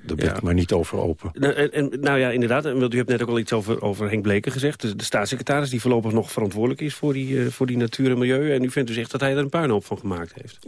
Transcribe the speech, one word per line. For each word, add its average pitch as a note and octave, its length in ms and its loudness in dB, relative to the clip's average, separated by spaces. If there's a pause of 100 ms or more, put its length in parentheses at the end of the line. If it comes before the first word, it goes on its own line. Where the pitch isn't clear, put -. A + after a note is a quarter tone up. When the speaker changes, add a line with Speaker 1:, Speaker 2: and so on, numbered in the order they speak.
Speaker 1:
de - 80 -4
bek D#2 100 -2
Speaker 2:
Ja. - 180 0
Speaker 1:
maar F2 120 2
niet F2+ 180 2
over E2+ 260 0
open. E2 360 -2
Speaker 2:
Nou, C#3 200 2
en, C#3+ 180 0
en, C#3+ 180 0 (100)
nou C#3 180 2
ja, B2+ 120 2
inderdaad. B2 340 2
Want B2+ 300 0
u - 20 0
hebt B2 120 2
net A#2+ 140 2
ook A#2 60 0
al A#2 100 2
iets A2+ 140 -2
over, A2 300 0
over G#2 280 -2
Henk G#2+ 120 0
Bleker G#2 300 2
gezegd. C#3 280 -2
De, G#2+ 160 -2
de A#2 80 -8
staatssecretaris C3 640 0
die B2 100 -2
voorlopig A#2 320 2
nog A2 200 0
verantwoordelijk A2 480 0
is D3+ 140 -4
voor D3 180 0
die, C3+ 320 -2
eh, - 60 2
voor D3+ 160 0
die B2 100 0
natuur A#2+ 340 2
en B2 80 2
milieu. C3 340 2
En C3 120 2
u B2 60 0
vindt B2+ 180 0
dus A2+ 100 -4
echt A2+ 120 -6
dat C3 100 -4
hij C3+ 100 2
er C#3 80 0
een C#3 100 0
puinhoop C#3 360 0
van G2+ 140 -8
gemaakt F2 360 -6
heeft? - 340 -18